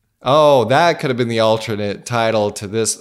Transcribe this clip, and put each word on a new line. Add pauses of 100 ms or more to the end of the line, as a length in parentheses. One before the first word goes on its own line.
(260)
Oh,
that
could
have
been
the
alternate
title
to
this.